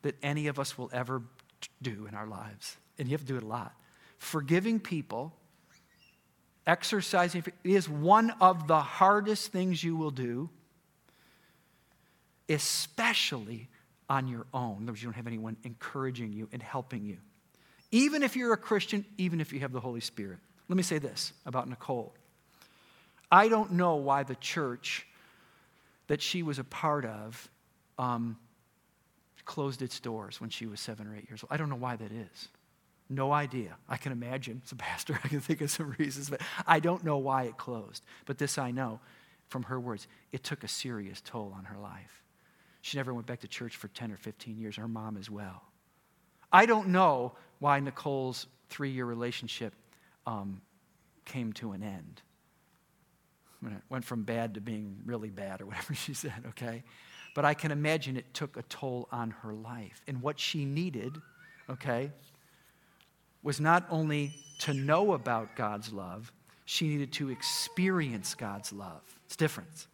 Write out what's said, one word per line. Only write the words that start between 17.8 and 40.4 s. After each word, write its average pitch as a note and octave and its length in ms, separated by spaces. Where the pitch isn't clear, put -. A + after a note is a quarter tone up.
Even C#4+ 320
if B3+ 140
you're A#3+ 160
a G#3 60
Christian, G3+ 460
even E3+ 240
if D3 120
you C#3 80
have C3+ 120
the B2+ 80
Holy A#2 200
Spirit. G2 380
Let F3+ 80
me F#3 60
say E3+ 160
this C3+ 340
about B2+ 220
Nicole. B2 460
I G3+ 180
don't A3 240
know F3 240
why C#3 260
the C3+ 140
church - 680
that D3 160
she F3+ 200
was D3 160
a C3 60
part D3 400
of, A2 460
um, A#2 400
closed C#3 340
its - 160
doors A2 420
when A2+ 100
she - 160
was G#2+ 120
seven G#2+ 300
or G#2+ 80
eight - 120
years A2 140
old. - 80
I C#3+ 60
don't D3+ 140
know C3 60
why B2 200
that G#2 160
is. A2 360
No C3+ 240
idea. B2+ 440
I B2+ 80
can C3+ 160
imagine. B2 520
As - 80
a C3 40
pastor, - 440
<laughs> - 40
I C3+ 40
can C#3+ 120
think D3+ 220
of C#3+ 80
some C#3+ 280
reasons, C#3+ 320
but C#3 120
I E3 120
don't F3 240
know D3+ 140
why C3+ 280
it A2+ 120
closed. G#2+ 480
But C#3 120
this C#3+ 200
I B2+ 120
know B2 300
from B2+ 160
her B2+ 160
words, A#2+ 260
it - 140